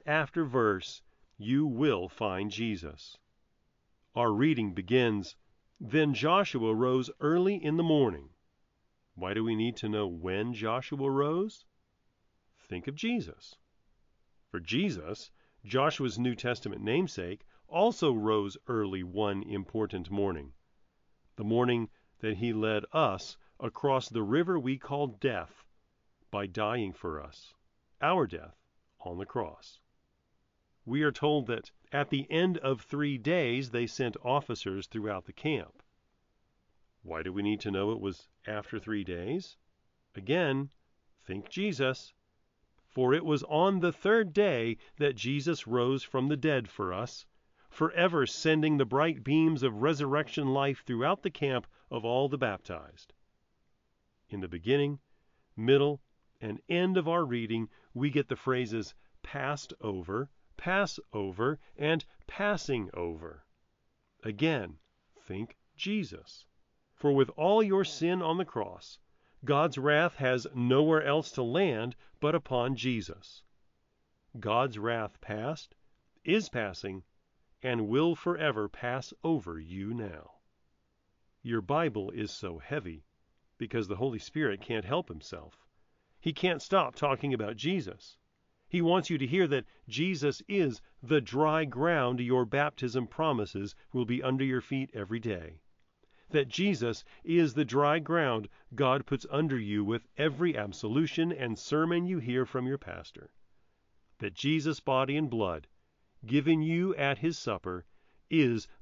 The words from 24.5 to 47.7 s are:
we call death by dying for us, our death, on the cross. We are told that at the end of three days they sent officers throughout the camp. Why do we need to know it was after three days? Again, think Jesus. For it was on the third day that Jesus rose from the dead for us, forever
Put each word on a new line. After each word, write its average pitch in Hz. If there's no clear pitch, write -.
we 131
call 143
death 104
by 101
dying 107
for 78
us, -
our 156
death, 78
on 87
the 98
cross. -
We 135
are 147
told 147
that 113
at 143
the 139
end 170
of 135
three 143
days 135
they 120
sent 117
officers 120
throughout 104
the 98
camp. 127
Why 80
do 92
we 101
need 104
to 107
know 98
it 113
was 98
after 107
three 104
days? 95
Again, 139
think 98
Jesus. 135
For 127
it 160
was 151
on 180
the 170
third 202
day 127
that 143
Jesus 139
rose 123
from 131
the 147
dead 131
for 92
us, 107
forever 165